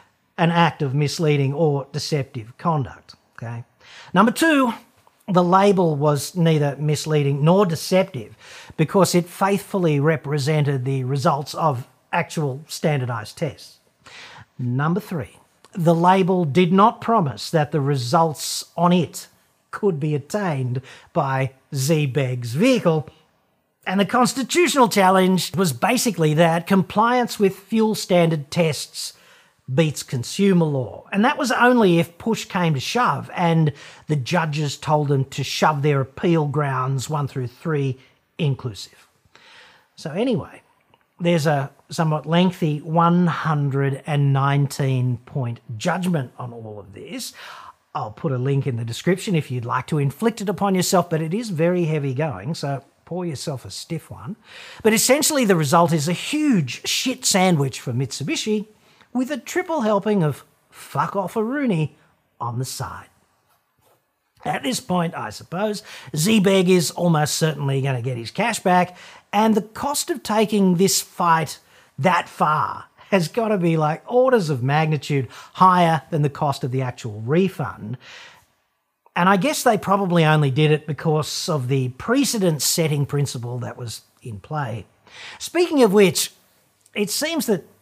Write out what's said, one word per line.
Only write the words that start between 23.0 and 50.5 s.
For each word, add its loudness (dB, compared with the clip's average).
And -2
the 4
constitutional 2
challenge 2
was 0
basically 0
that 2
compliance 2
with 2
fuel 0
standard 0
tests -4
beats 0
consumer 0
law. -6
And 0
that 0
was -2
only 4
if -2
push -4
came 0
to -2
shove -2
and 2
the 0
judges -2
told 0
them 2
to -8
shove 0
their 2
appeal 0
grounds -2
one -4
through -6
three -4
inclusive. -6
So -12
anyway, -4
there's 2
a 0
somewhat -2
lengthy 2
one 2
hundred 0
and 2
nineteen 0
point -6
judgment -2
on -12
all -14
of -20
this. -14
I'll -6
put -6
a -2
link 0
in -4
the -4
description -2
if -2
you'd -6
like -4
to -2
inflict -2
it -4
upon 0